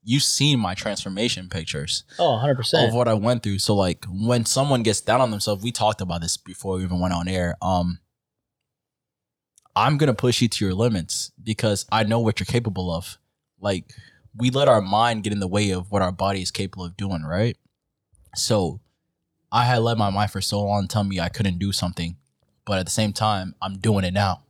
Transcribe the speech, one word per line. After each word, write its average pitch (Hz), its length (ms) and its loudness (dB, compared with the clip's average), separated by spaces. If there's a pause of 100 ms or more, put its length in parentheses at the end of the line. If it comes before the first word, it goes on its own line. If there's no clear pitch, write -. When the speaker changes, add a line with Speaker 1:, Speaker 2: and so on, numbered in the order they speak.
Speaker 1:
you've 139 220 2
seen 139 340 2
my 92 160 -2
transformation 98 720 -4
pictures 80 540 -6 (160)
Speaker 2:
Oh, 160 160 2
a 107 40 -2
hundred 135 180 0
percent. 131 320 2
Speaker 1:
of 113 60 -2
what 120 140 2
I 110 60 4
went 113 300 0
through. 98 160 -2
So, 107 160 2
like, 92 300 0
when 110 380 0
someone 135 380 0
gets 107 180 2
down 120 200 2
on 123 100 4
themselves, 101 320 -2
we 117 80 -4
talked 107 300 0
about 87 200 -4
this 82 160 -4
before 95 420 -8
we 92 40 -2
even 90 160 -2
went 90 160 0
on 87 140 -4
air. 90 340 -2
Um, 90 380 0 (1700)
I'm 135 220 4
gonna 143 180 4
push 123 280 2
you 117 60 4
to - 180 -2
your 92 80 0
limits 104 580 0 (100)
because 107 480 -2
I 110 140 4
know 117 160 2
what 110 180 0
you're 95 80 -4
capable 95 460 -2
of. - 260 -8 (420)
Like, 95 300 -2 (460)
we 123 140 2
let 139 180 4
our 110 140 6
mind 107 420 2
get 104 80 -2
in 101 80 -2
the 95 80 -2
way 101 220 2
of 92 200 -4
what 101 120 2
our 92 100 0
body 95 300 -2
is - 80 -6
capable 95 340 -8
of 87 120 -12
doing, 95 260 -4
right? 101 340 -2 (800)
So 95 460 0 (720)
I 120 140 4
had 123 140 4
let 117 200 2
my 101 120 2
mind 101 200 0
for 95 100 -6
so 101 220 -2
long 101 260 0
tell 107 160 0
me 95 160 -2
I 85 80 -2
couldn't 95 300 -2
do 98 140 -2
something, 87 440 -4 (500)
but 98 120 0
at 92 80 -2
the - 60 -10
same 107 200 0
time, 101 500 -2
I'm 98 160 -8
doing 98 260 2
it 90 80 -2
now. 98 380 0